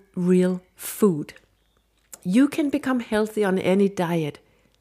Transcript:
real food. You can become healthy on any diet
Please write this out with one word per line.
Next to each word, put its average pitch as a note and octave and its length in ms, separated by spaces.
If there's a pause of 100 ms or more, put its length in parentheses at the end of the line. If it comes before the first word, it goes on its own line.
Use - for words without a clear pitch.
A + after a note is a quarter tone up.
(160)
real F3+ 460 (140)
food. - 580 (880)
You A#3 240
can D4 220
become C4 300
healthy G#3+ 440
on F#3+ 160
any G3 300
diet E3+ 500 (420)